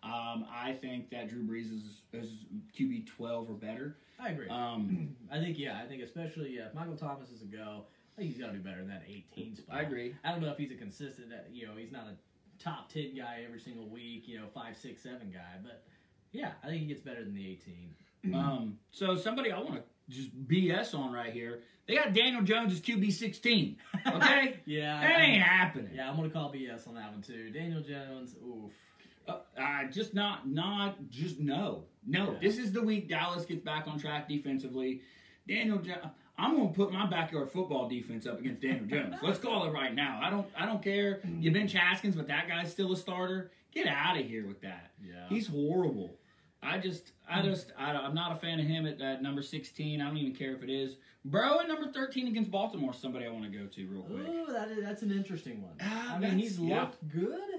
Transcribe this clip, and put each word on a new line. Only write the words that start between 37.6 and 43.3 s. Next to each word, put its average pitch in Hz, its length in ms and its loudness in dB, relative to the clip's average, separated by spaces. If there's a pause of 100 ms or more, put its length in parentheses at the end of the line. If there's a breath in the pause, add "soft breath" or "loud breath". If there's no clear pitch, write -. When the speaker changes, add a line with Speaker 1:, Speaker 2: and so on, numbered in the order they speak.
Speaker 1:
defense 117 380 -4
up - 120 -4
against - 240 -2
Daniel 123 240 2
Jones. 139 320 0
Speaker 2:
<laughs> - 40 -6
Speaker 1:
Let's 180 180 2
call 220 260 2
it 156 60 0
right 135 200 0
now. 135 300 0
I 175 80 2
don't, 202 160 2 (100)
I 165 100 0
don't 220 160 0
care. 202 380 2 (200)
You 165 100 6
bench 196 220 6
Haskins, 190 420 4
but 147 140 0
that 156 180 2
guy's 170 240 0
still 185 220 2
a 180 40 2
starter. 185 540 -2 (220 soft breath)